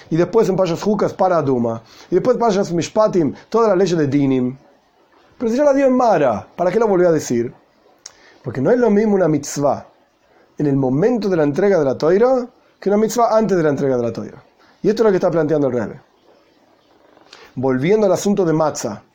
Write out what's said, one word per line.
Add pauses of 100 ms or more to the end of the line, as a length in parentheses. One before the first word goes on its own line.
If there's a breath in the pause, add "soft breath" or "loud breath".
(100)
Y
después
en
Payas
Jucas
para
Aduma. (280 loud breath)
Y
después
Payas
Mishpatim, (160 loud breath)
todas
las
leyes
de
Dinim. (800 soft breath)
Pero
si
ya
la
dio
en
Mara,
¿para
qué
lo
volvió
a
decir? (920 loud breath)
Porque
no
es
lo
mismo
una
mitzvah (720 soft breath)
en
el
momento
de
la
entrega
de
la
Toira (320 soft breath)
que
una
mitzvah
antes
de
la
entrega
de
la
Toira. (380 soft breath)
Y
esto
es
lo
que
está
planteando
el
Rebbe. (1600 loud breath)
Volviendo
al
asunto
de
matzah, (120)